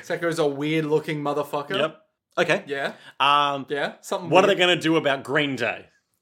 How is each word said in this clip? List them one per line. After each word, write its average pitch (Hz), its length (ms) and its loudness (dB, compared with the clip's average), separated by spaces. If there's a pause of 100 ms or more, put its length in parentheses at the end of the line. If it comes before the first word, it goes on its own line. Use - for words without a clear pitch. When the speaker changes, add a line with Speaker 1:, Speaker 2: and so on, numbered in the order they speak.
Speaker 1:
Seko's 165 360 -4
a 151 80 2
weird 151 380 -2
looking 151 360 -2
motherfucker. 143 560 -4
Speaker 2:
Yep. 156 240 -4 (360)
Okay. 180 300 0
Speaker 1:
Yeah. 139 260 -6 (260)
Speaker 2:
Um, 143 500 4
Speaker 1:
Yeah. 151 320 -4
Something 185 280 -8
Speaker 2:
what 175 160 8
are - 20 4
Speaker 1:
weird. 196 100 2
Speaker 2:
they 175 40 -2
gonna 180 200 4
do 160 140 2
about 139 280 0
Green 139 320 -2
Day? 101 320 -4 (340)